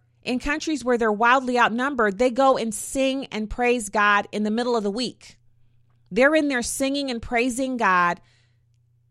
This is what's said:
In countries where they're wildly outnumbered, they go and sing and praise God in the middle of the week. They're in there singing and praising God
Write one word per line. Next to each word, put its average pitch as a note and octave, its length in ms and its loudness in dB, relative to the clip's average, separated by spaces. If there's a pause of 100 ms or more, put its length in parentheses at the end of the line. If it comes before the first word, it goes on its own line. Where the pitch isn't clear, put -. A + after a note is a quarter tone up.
(220)
In B3+ 160 -4
countries C#4+ 460 -4
where B3 120 2
they're A3+ 140 0
wildly A#3+ 480 2
outnumbered, A#3 600 0
they B3+ 120 2
go C4 260 4
and A3+ 160 -4
sing C4+ 600 -4
and G#3+ 180 -6
praise B3 380 0
God G#3 420 2
in G#3 140 -2
the G#3+ 80 0
middle A#3+ 240 0
of G#3 80 -2
the G3+ 80 -2
week. - 460 -8 (720)
They're C4+ 240 4
in D4+ 100 2
there C4 160 -2
singing C4+ 480 -4
and A#3 100 -6
praising B3+ 560 -2
God F3+ 440 2 (920)